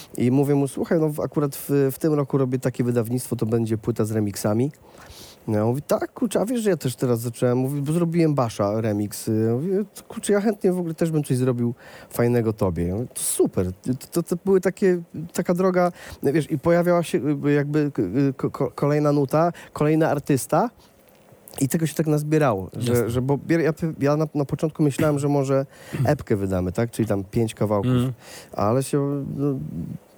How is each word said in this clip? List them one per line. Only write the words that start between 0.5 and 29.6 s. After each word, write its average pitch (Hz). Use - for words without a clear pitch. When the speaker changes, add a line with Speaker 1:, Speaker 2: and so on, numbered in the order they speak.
Speaker 1:
mu: 139
„Słuchaj, 185
no, 156
w-, 151
akurat 143
w, 139
w -
tym 156
roku 143
robię 131
takie 127
wydawnictwo, 120
to 117
będzie 113
płyta 110
z 107
remixami”. 110
No, 107
ja 107
mówię: 123
„Tak, 214
kurczę, 208
a 185
wiesz, 240
że 214
ja 175
też 131
teraz 123
zacząłem”, 123
mówi, 139
„bo 143
zrobiłem 165
Basza 110
remix”. 104
Ja 113
mówię: 185
„To, -
kurczę, -
ja 202
chętnie 208
w 180
ogóle 165
też 165
bym 151
coś 131
zrobił 123
fajnego 120
tobie”. 87
Ja 90
mówię: 120
„To -
super”. 95
To, -
to, 170
to 180
były 190
takie, 185
taka 180
droga, 180
no, 139
wiesz, 151
i 156
pojawiała 170
się, 165
y, 147
jakby, 147
y, 127
ko-, 120
ko-, -
kolejna 147
nuta, 151
kolejny 156
artysta. 147
I 135
tego 165
się -
tak 156
nazbierało, 151
że, 120
Speaker 2:
Jasne. 117
Speaker 1:
że 123
bo 135
bier-, 165
ja, 156
ja 143
na, 156
na 147
początku 151
myślałem, 147
że 143
może 135
epkę 127
wydamy, 92
tak? 117
Czyli 107
tam 101
pięć 113
kawałków. 104
Speaker 2:
Mhm. 127
Speaker 1:
Ale 117
się, 143
no, 139